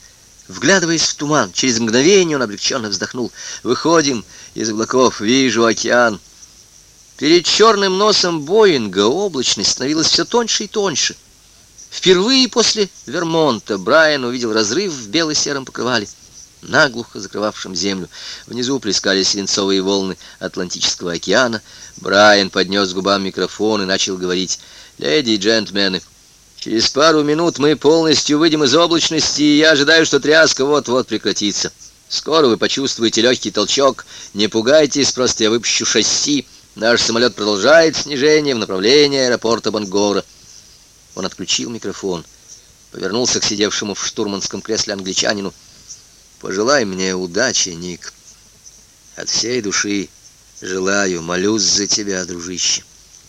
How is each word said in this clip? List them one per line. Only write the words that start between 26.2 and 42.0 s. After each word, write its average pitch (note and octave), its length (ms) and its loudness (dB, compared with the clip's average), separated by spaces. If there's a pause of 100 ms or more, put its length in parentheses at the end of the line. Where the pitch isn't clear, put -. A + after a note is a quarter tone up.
через - 320 -2
пару D#3 340 2
минут D#3 340 0
мы C#3+ 180 2
полностью D3 600 2
выйдем D#3 260 4
из C3 120 2
облачности, D#3+ 680 2
и D3 160 6
я D#3 140 6
ожидаю, D#3 340 4
что D3+ 140 2
тряска D3 460 4
вот-вот C3 420 0
прекратится. G#2 640 -4 (360)
Скоро D#3 400 0
вы A2 100 4
почувствуете A2 640 -2
лёгкий A#2 300 0
толчок. A#2+ 540 0 (300)
Не G#2 120 0
пугайтесь, C3 640 2
просто B2 340 -2
я G#2+ 40 4
выпущу A#2 360 -2
шасси. B2 600 0 (300)
Наш A2+ 260 0
самолёт A#2 320 0
продолжает A#2 600 4
снижение D3 580 0
в A#2 60 -2
направлении A#2+ 600 2
аэропорта A2+ 500 0
Бангора». G2+ 520 0 (920)
Он F#2 100 -8
отключил - 440 -6
микрофон, F#2+ 540 -6 (680)